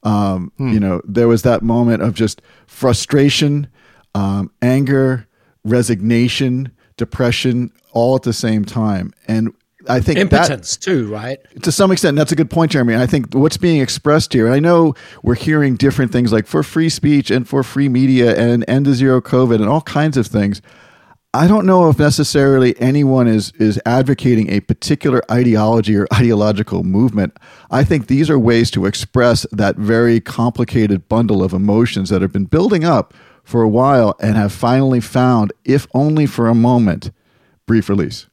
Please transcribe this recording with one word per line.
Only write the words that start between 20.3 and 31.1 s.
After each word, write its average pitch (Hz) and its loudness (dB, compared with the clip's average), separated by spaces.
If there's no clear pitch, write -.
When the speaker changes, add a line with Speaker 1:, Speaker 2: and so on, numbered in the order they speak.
Speaker 1:
I 143 2
don't 202 2
know 185 4
if 147 2
necessarily 139 2
anyone 131 2
is, 110 0
is 107 0
advocating 123 0
a 101 0
particular 131 -2
ideology 110 2
or 98 0
ideological 107 0
movement. 101 -2
I - 0
think 143 -2
these 143 0
are 151 2
ways 117 2
to 95 -2
express 120 0
that 101 -2
very 113 2
complicated 113 -2
bundle 107 0